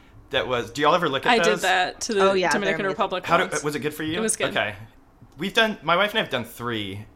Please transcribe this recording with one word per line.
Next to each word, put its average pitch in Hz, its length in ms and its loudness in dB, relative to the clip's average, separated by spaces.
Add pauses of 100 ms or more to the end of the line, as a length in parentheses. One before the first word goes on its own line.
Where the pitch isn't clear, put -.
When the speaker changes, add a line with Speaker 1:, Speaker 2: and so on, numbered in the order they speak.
(300)
Speaker 1:
that 123 180 0
was, 120 220 -2
do 143 120 -4
y'all 151 120 6
ever 160 140 4
look 135 180 -2
at 233 60 6
Speaker 2:
I 247 60 6
Speaker 1:
those? 226 80 4
Speaker 2:
did - 140 2
that 185 420 0
to 233 120 -4
the 196 160 4
Speaker 3:
Oh, - 20 2
yeah, 185 160 2
they're 147 120 2
Speaker 2:
Dominican 196 200 -2
Speaker 3:
amazing. 196 140 -2
Speaker 2:
Republic 185 320 -4
Speaker 1:
How 165 100 4
do, 185 100 4
Speaker 2:
once. 156 160 -4
Speaker 1:
was 147 140 -2
it 143 40 -4
good 147 140 -4
for - 80 -8
you? 156 140 -4
Speaker 2:
It 202 40 -2
was 220 160 -2
good. 175 140 -2
Speaker 1:
Okay. 104 240 -2 (640)
We've 185 160 -4
done, 220 280 2
my 160 140 2
wife 202 140 2
and 220 80 -4
I 208 40 2
have 160 80 -6
done 120 140 -2
three, 107 720 -6